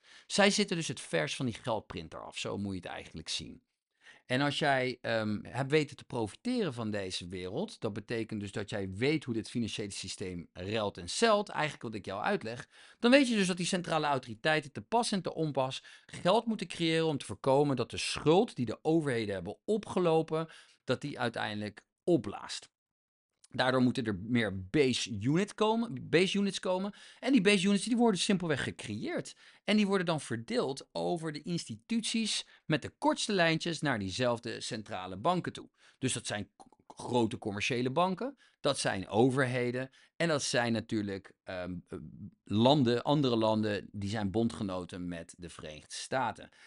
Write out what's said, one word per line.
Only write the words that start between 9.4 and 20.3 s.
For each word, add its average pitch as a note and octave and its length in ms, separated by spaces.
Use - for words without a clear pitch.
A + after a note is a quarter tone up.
financiële G#2+ 420
systeem F#2 600
ruilt G2+ 440
en F2 120
celt, G#3 400
eigenlijk - 340
wat A2+ 100
ik G#2 120
jou G2+ 180
uitleg, A2+ 440
dan A#3+ 120
weet C#4 160
je A#3+ 80
dus G3 120
dat F3+ 100
die F3+ 80
centrale E3 400
autoriteiten C#3+ 640
te A2 100
pas A3+ 300
en G3 100
te - 120
onpas C3+ 500
geld G#3+ 400
moeten A3 220
creëren D#3+ 400
om D3+ 100
te - 80
voorkomen C3+ 500
dat A#2+ 160
de F#2 60
schuld - 580
die B2+ 100
de - 180
overheden C3+ 500
hebben F#2+ 320
opgelopen, D#3+ 800